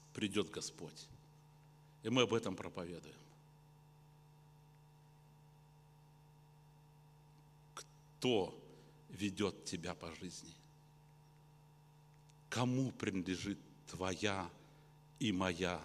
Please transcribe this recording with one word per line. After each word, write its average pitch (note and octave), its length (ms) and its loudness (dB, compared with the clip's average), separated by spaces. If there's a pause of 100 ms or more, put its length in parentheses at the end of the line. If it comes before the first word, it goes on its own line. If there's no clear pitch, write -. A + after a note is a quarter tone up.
(120)
придет G2+ 380 0
Господь, - 580 -10 (920)
и A2+ 80 -2
мы B2+ 120 8
об A#2 120 4
этом G#2 200 0
проповедуем. E2+ 640 -8 (4000)
Кто - 800 2 (540)
ведет F#2+ 560 0
тебя F2 300 -4
по E2 220 -10
жизни? - 360 -12 (2000)
Кому B2+ 420 4
принадлежит F#2+ 680 -2 (280)
твоя F#2 640 -2 (680)
и A2 140 4
моя F2+ 520 2